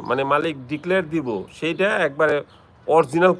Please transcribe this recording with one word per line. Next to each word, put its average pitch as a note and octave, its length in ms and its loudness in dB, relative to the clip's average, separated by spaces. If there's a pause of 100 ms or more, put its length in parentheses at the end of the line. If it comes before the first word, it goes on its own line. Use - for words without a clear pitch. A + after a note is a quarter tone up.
মানে, B2+ 140 0 (100)
মালিক D#3 220 0 (160)
ডিক্লেয়ার F3 440 -2
দিব, D3 140 -4 (300)
সেইটা E3 300 -2 (180)
একবারে D3+ 280 0 (520)
অরিজিনাল D#3+ 540 4